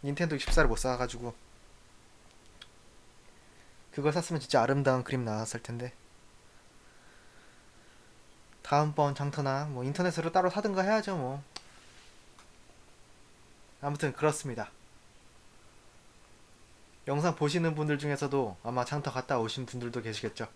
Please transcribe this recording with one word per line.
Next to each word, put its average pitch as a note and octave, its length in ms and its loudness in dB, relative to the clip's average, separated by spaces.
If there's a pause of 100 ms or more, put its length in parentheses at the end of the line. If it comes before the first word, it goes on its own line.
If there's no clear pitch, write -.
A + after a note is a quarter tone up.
닌텐도 D3 320 0
육십사를 C#3+ 320 6
못 - 100 4
사가지고. A#2+ 560 -2 (2500)
그걸 D3 220 0
샀으면 E3 260 0
진짜 C3+ 220 2
아름다운 C3+ 420 4
그림 B2+ 220 -2
나왔을 A2 380 -4
텐데. A#2+ 300 -8 (2750)
다음번 D3 540 2
장터나 C#3 500 -2
뭐 C3 180 -6
인터넷으로 E3 480 0
따로 F#3 180 4
사든가 G3+ 320 0
해야죠, G3+ 360 2
뭐. C#3 260 -4 (2500)
아무튼 D3 320 -2
그렇습니다. C#3 580 -2 (2250)
영상 D3 280 0
보시는 D#3+ 400 2
분들 D3+ 240 0
중에서도 C#3 640 0
아마 B2 200 -2
장터 C#3+ 280 -2
갔다 C3 280 -2
오신 A2+ 280 -2
분들도 A#2+ 340 -6
계시겠죠. A2 540 -6